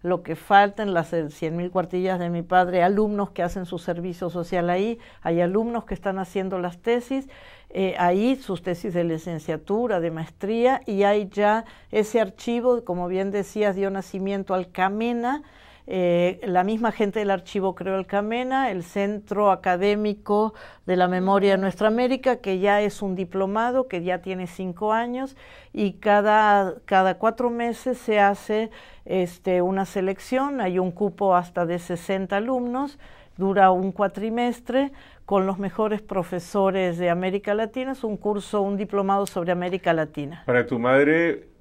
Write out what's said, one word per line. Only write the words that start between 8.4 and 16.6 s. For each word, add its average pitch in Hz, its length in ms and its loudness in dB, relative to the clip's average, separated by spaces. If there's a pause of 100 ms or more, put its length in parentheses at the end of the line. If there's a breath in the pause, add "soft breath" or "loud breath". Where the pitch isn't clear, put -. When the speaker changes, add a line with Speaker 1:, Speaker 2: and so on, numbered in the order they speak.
Speaker 1:
tesis 175 320 -6
de 175 100 0
licenciatura, 170 960 -4
de 165 100 -2
maestría, 220 760 0
y 202 160 0
hay 202 280 2
ya 214 340 2 (260 loud breath)
ese 214 300 2
archivo, 233 640 0
como 175 240 -4
bien 190 220 -2
decías, 202 460 0
dio 196 140 0
nacimiento 196 640 -4
al 180 160 -4
camena. 233 720 -2 (480 soft breath)
Eh, 180 540 2
la 180 200 2